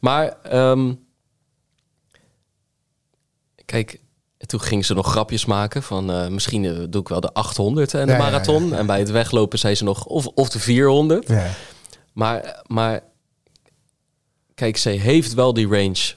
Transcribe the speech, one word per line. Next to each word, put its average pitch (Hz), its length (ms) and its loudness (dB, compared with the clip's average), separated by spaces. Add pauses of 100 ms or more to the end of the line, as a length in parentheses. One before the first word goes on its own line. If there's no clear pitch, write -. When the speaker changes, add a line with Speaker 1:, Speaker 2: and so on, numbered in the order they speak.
Speaker 1:
maar, 143 420 0
ehm, 131 500 2 (2750)
kijk, - 360 -4 (460)
toen 110 140 -6
ging 101 240 -2
ze 101 100 -2
nog 95 160 0
grapjes 110 340 -2
maken 104 380 0
van, 95 280 -4
eh, 90 180 -2
"Misschien, 98 360 -2
eh, 87 80 -2 (160)
doe 98 120 -2
ik - 80 -10
wel 90 120 -2
de 90 120 -6
achthonderd 113 640 -2
en 139 120 0
de 135 60 4
Speaker 2:
Ja, 127 60 4
ja, 143 60 2
ja, 143 60 2
Speaker 1:
marathon." 151 380 2
Speaker 2:
ja. 151 80 -2
Speaker 1:
En 107 100 -2
bij 101 120 2
het 101 120 0
weglopen 113 480 2
zei 104 160 2
ze 104 100 -2
nog, 98 200 -2
"Of, 143 220 -4
of 135 220 2
de - 100 -8
vierhonderd." 139 720 4
Speaker 2:
Ja. 104 180 2 (680)
Speaker 1:
Maar, 110 540 -4
maar 113 340 -2 (1500)
kijk, 110 220 -2
ze - 140 0
heeft 113 440 2
wel 127 200 4
die 110 140 0
range 98 480 0